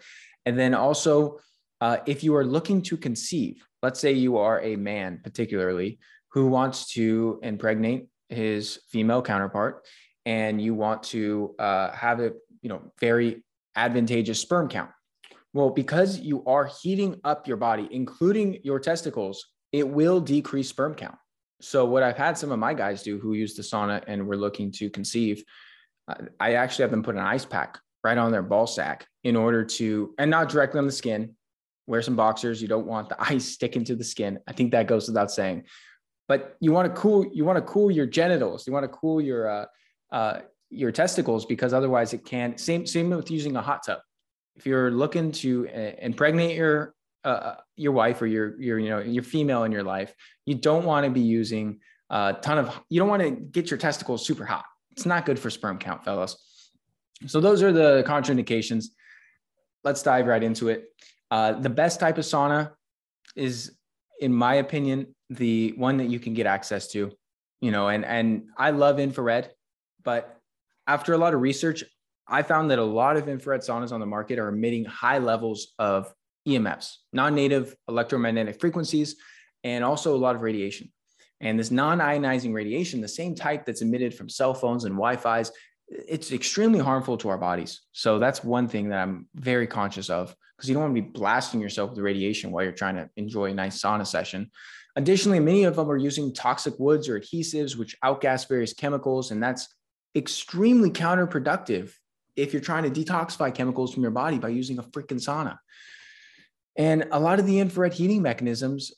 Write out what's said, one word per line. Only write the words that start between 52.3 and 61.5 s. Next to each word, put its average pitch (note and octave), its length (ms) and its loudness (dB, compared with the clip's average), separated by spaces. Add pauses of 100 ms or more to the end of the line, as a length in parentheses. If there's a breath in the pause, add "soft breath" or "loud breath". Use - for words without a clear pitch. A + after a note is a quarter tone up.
ton D3+ 160 2
of, A#2+ 300 -2
you E3 100 0
don't F#3+ 100 4
wanna G3 220 2
get D3 400 -4
your C3+ 80 -2
testicles C#3 480 -4
super - 180 -2
hot. - 200 -6 (260)
It's - 160 -8
not E3+ 200 2
good C3+ 120 0
for A#2+ 100 -8
sperm G2 300 -6
count, - 260 -10
fellas. F#2+ 320 -4 (920 soft breath)
So D#3 120 2
those G3 220 6
are G3 80 8
the D3 340 8
contraindications. B2 800 0 (1000 soft breath)
Let's C#3 180 0
dive B2+ 240 4
right A2+ 160 4
into A2+ 280 0
it. A2+ 160 -4 (440 soft breath)
Uh, A2 220 2